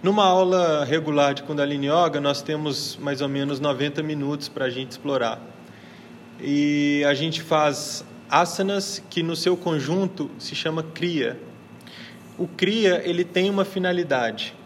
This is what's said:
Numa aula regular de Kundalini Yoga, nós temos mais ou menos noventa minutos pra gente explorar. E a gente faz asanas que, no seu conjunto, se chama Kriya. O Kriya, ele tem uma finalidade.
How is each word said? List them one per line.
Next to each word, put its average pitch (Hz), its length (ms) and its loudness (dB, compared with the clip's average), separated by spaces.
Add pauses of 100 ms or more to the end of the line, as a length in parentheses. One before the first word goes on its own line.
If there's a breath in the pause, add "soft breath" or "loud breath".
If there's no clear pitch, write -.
Numa 202 200 4
aula 185 600 6
regular 143 480 2
de 139 80 -6
Kundalini 143 460 -2
Yoga, 156 340 4
nós 143 220 0
temos 151 540 -4
mais 143 240 -4
ou 143 60 0
menos 139 320 -2
noventa 147 440 -2
minutos 147 440 -4
pra 131 220 -4
gente 123 220 -8
explorar. 123 500 -2 (960 loud breath)
E 147 680 2
a 143 80 4
gente 156 260 -2
faz 151 640 0 (240)
asanas 190 800 0
que, 170 140 -2
no 165 120 -2
seu 175 220 2
conjunto, 165 800 -2
se - 160 -12
chama 160 300 -4
Kriya. 156 560 -2 (960 loud breath)
O 175 100 -4
Kriya, 185 560 2
ele 175 200 0
tem 185 260 0
uma 196 160 2
finalidade. 170 880 -2 (120)